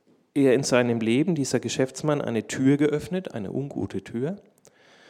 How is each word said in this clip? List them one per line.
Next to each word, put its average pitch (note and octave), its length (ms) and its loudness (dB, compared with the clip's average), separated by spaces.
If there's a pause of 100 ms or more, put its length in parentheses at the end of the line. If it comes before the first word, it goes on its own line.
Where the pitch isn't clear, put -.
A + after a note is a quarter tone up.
(340)
er C3+ 200 6
in C3+ 80 2
seinem A#2+ 380 2
Leben, C3 340 2
dieser C3 260 0
Geschäftsmann, C3 600 -2
eine A2+ 240 -4
Tür C3+ 300 4
geöffnet, D3+ 580 -2
eine F#2+ 180 -8
ungute C3 500 -6
Tür. C3+ 340 -6 (720)